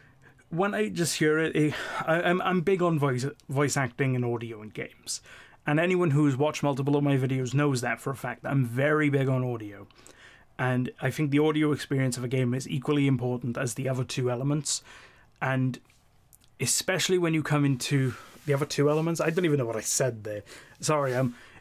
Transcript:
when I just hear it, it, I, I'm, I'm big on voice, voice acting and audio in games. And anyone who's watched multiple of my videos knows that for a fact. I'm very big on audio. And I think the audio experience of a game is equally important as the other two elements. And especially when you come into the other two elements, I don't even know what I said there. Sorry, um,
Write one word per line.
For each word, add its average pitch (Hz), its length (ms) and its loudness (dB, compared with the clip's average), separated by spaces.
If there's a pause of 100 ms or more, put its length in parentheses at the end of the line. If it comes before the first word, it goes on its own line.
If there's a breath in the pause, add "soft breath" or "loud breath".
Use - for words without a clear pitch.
(500 loud breath)
when 196 240 0
I 214 160 0
just 170 280 -2
hear 156 220 4
it, 160 160 0
it, 151 180 2 (320 loud breath)
I, 165 160 2
I'm, 175 200 2
I'm 185 180 0
big 180 220 2
on 165 180 2
voice, 131 260 0 (220)
voice 139 300 0
acting 131 400 0
and 123 80 -2
audio 117 360 -6
in 107 80 -16
games. - 520 -12 (440 loud breath)
And 147 140 2
anyone 175 320 4
who's 143 240 4
watched 147 260 0
multiple 143 360 2
of 147 80 2
my 139 100 4
videos 131 380 -2
knows 143 260 2
that 120 220 -4
for 135 100 -6
a 131 60 -10
fact. - 280 -10
I'm 135 200 2
very 147 440 2
big 135 180 2
on 131 160 0
audio. 107 440 -8 (720 loud breath)
And 127 340 0 (100)
I 131 100 0
think 151 200 -2
the 143 80 4
audio 151 320 2
experience 135 460 0
of 123 60 -6
a 127 40 -4
game 123 260 0
is 131 140 -6
equally 147 400 0
important 123 500 0
as 131 160 -2
the 131 160 -4
other 131 140 -2
two 123 280 -2
elements. 143 500 -2 (600 loud breath)
And 131 380 0 (800)
especially 185 580 0
when 170 160 2
you 156 100 2
come 147 220 2
into 135 480 2 (320 loud breath)
the 143 80 0
other 139 120 0
two 147 240 2
elements, 160 300 0
I 156 120 0
don't 180 140 0
even 147 120 4
know 127 80 0
what 113 100 -4
I 107 60 -4
said 113 420 -2
there. 104 200 -8 (360 loud breath)
Sorry, 143 340 0
um, 123 220 0 (260 loud breath)